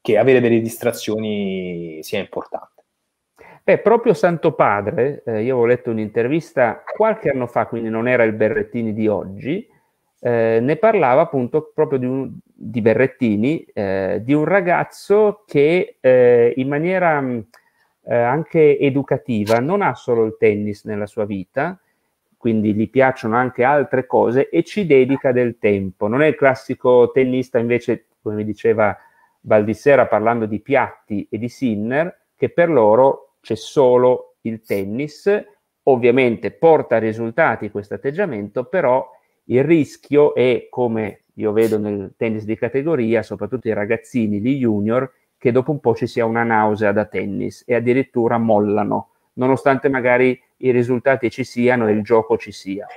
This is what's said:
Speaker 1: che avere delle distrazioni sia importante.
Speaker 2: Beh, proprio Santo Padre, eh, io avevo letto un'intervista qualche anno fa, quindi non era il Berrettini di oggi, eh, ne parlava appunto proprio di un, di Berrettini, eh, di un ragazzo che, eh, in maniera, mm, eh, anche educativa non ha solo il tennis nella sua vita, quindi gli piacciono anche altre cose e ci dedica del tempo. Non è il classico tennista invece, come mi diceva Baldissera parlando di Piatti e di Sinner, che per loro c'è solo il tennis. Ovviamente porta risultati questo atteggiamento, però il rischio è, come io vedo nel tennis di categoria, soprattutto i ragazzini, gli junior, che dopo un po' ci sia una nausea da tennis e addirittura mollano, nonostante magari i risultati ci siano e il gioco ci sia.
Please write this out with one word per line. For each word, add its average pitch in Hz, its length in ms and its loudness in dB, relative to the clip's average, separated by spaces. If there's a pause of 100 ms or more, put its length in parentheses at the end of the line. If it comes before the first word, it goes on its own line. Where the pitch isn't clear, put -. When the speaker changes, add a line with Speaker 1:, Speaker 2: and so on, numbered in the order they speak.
Speaker 1:
che 110 160 0
avere 127 240 6
delle 117 200 2
distrazioni 101 1400 -6
sia 104 160 -8
importante. - 640 -12 (800)
Speaker 2:
Beh, - 160 2
proprio 226 360 2
Santo 170 380 0
Padre, 110 760 -2
eh, 110 160 -4
io 131 120 -2
avevo 120 120 2
letto 120 240 0
un'intervista 117 920 -2 (120)
qualche 214 360 -2
anno 127 180 -4
fa, 113 180 -2
quindi 113 240 -6
non 113 180 -2
era 123 140 2
il 113 100 2
Berrettini 110 640 -2
di 107 140 0
oggi, 101 600 -6 (520)
eh, 113 420 0
ne 151 140 0
parlava 160 460 2
appunto 151 520 -4
proprio 139 240 -2
di 127 80 -4
un, 131 360 -6
di - 380 -10
Berrettini, 117 920 0
eh, 95 480 -4
di 123 100 -2
un 151 120 2
ragazzo 196 1000 0
che, 156 540 0
eh, 123 560 6
in 131 120 -2
maniera, 165 520 0
mm, 123 200 -4 (680)
eh, 120 60 -2
anche 143 640 2
educativa 127 800 0
non 175 240 -2
ha 143 140 0
solo 117 280 0
il 110 140 -4
tennis 104 460 0
nella 104 220 -8
sua 107 180 -6
vita, 120 520 -6 (600)
quindi 110 360 0
gli 104 160 -2
piacciono 131 460 0
anche 123 300 0
altre 131 420 0
cose 113 420 2
e 170 140 0
ci 202 240 -4
dedica 135 460 2
del 123 260 0
tempo. 98 480 -2
Non 123 160 0
è 156 60 2
il 151 80 -2
classico 123 760 2
tennista 127 460 -2
invece, 117 480 -2 (160)
come 107 140 -6
mi 107 80 -4
diceva 107 520 0 (440)
Baldissera 110 680 2
parlando 113 400 0
di 104 140 -6
Piatti 113 680 -4
e 110 80 -8
di 120 100 -6
Sinner, 123 680 -4 (200)
che 127 140 -2
per 170 180 2
loro 127 720 4
c'è - 140 -6
solo 123 880 2
il 110 200 -8
tennis. 147 840 -4 (400)
Ovviamente 120 640 2
porta 143 480 2
risultati 113 720 -2
questo 101 240 -10
atteggiamento, 127 680 -6
però 135 440 -2 (360)
il 123 180 0
rischio 147 720 2
è, 123 340 0
come 113 520 -4 (140)
io 107 180 -4
vedo 110 260 2
nel 101 380 -6
tennis 110 280 -4
di 110 120 -4
categoria, 123 640 -2
soprattutto 107 460 -8
i 107 40 -2
ragazzini, 104 680 -2
gli 131 180 -2
junior, 113 500 0 (300)
che 131 140 0
dopo 127 180 0
un 147 80 -2
po' 117 160 0
ci 117 140 -4
sia 117 160 -2
una 113 180 -2
nausea 107 480 2
da 104 140 0
tennis 101 640 -8
e 123 100 0
addirittura 120 600 0
mollano, 104 720 0 (240)
nonostante 131 540 0
magari 127 520 2 (180)
i 127 140 0
risultati 123 580 0
ci 131 140 -8
siano 120 420 0
e 104 60 2
il 107 100 0
gioco 113 340 2
ci 107 140 -10
sia. 98 360 -12 (100)